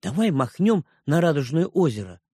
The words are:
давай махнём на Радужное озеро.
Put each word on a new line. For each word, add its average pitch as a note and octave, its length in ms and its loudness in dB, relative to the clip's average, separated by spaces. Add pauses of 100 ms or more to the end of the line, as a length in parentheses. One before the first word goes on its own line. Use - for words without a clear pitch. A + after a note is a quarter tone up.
давай F3+ 280 -2
махнём E3 540 0 (220)
на D#3 140 2
Радужное D#3 460 0
озеро. G#2+ 540 -2 (140)